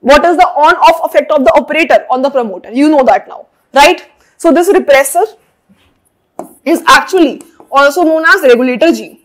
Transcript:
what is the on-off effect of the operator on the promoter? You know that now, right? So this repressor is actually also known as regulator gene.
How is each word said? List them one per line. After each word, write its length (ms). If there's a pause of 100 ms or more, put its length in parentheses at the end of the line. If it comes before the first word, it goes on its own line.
what 240
is 120
the 100
on-off 580
effect 260
of 140
the 80
operator 580
on 120
the 80
promoter? 420
You 160
know 160
that 240
now, 180 (280)
right? 300 (340)
So 140
this 180
repressor 540 (1400)
is 220
actually 560 (280)
also 320
known 260
as 140
regulator 500
gene. 320